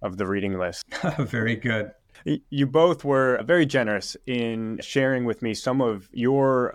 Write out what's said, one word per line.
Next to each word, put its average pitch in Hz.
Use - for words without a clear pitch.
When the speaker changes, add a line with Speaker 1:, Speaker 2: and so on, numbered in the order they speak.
Speaker 1:
of 92
the 98
reading 98
list. 87
Speaker 2:
<laughs> -
Very 117
good. 110
Speaker 1:
Y-, 151
you 139
both 160
were 131
very 160
generous 110
in 113
sharing 131
with 113
me 113
some 131
of 110
your 127